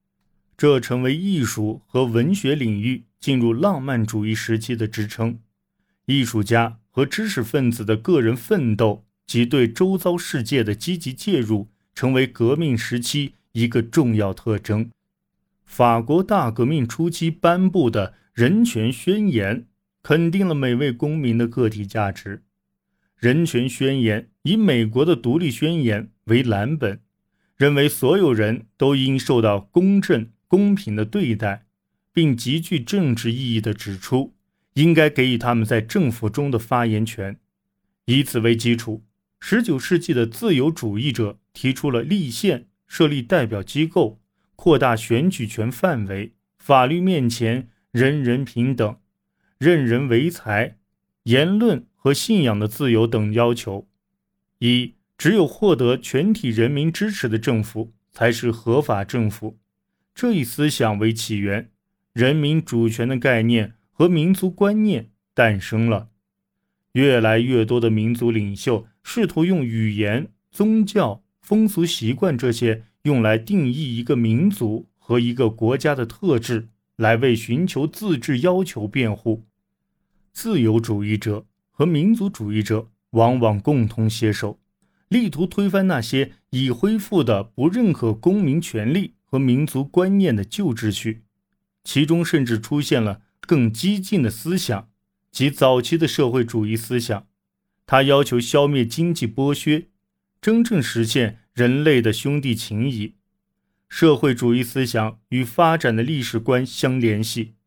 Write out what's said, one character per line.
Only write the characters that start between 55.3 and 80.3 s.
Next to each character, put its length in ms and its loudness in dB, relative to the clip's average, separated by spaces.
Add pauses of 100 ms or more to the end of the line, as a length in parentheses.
有 120 4
获 300 0
得 200 2
全 380 0
体 160 -4
人 200 2
民 220 -2
支 200 -4
持 180 -4
的 80 0
政 260 0
府 300 -10 (180)
才 200 0
是 180 -4
合 320 0
法 240 -2
政 240 -2
府。 300 -10 (560)
这 180 0
一 100 0
思 240 -2
想 300 0
为 160 2
起 240 -6
源， 320 -4 (440)
人 220 2
民 240 0
主 300 0
权 180 -4
的 120 -2
概 240 2
念 320 0 (160)
和 180 4
民 240 2
族 160 -2
观 340 0
念 280 -2 (240)
诞 260 4
生 260 0
了。 220 -2 (840)
越 280 4
来 160 4
越 260 2
多 160 0
的 120 2
民 200 0
族 200 0
领 240 -2
袖 320 -4 (160)
试 240 -2
图 180 0
用 180 0
语 280 -2
言、 380 -2 (200)
宗 340 2
教、 380 -2 (180)
风 280 2
俗 180 0
习 260 -2
惯 240 0
这 160 -2
些 340 -2 (180)
用 180 2
来 160 2
定 340 0
义 240 -6
一 80 -4
个 120 0
民 340 2
族 480 -4
和 220 0
一 120 0
个 160 2
国 300 0
家 160 0
的 140 -4
特 320 -2
质， 300 -6 (260)
来 200 2
为 200 2
寻 320 -2
求 180 -4
自 320 -4
治 220 -4
要 240 2
求 240 -8
辩 280 -2
护。 300 -4 (880)